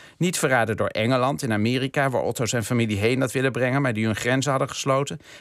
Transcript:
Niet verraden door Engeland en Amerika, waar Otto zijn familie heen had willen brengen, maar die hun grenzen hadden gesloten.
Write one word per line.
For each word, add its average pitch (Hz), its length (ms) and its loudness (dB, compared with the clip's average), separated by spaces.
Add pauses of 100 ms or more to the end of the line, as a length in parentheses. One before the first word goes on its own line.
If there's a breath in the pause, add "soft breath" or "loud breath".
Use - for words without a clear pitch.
(180 loud breath)
Niet 175 220 0
verraden 117 380 2
door 101 100 0
Engeland 123 560 0
en 113 100 0
Amerika, 127 560 0
waar 120 120 0
Otto 113 240 -2
zijn 113 180 -2
familie 117 340 0
heen 120 240 2
had 131 100 0
willen 131 200 0
brengen, 127 300 0
maar 131 120 0
die 110 120 0
hun 110 100 0
grenzen 131 360 0
hadden 131 180 0
gesloten. 139 500 -2 (220 loud breath)